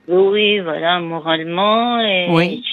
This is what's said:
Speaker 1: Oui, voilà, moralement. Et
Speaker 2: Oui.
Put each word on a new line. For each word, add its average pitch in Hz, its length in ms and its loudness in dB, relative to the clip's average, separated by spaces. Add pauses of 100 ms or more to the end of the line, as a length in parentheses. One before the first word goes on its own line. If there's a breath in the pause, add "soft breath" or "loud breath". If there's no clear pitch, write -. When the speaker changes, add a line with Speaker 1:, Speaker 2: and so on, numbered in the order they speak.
Speaker 1:
Oui, 202 520 2
voilà, 165 400 -2
moralement. 170 1000 -2
Et 190 320 0
Speaker 2:
Oui. 180 420 0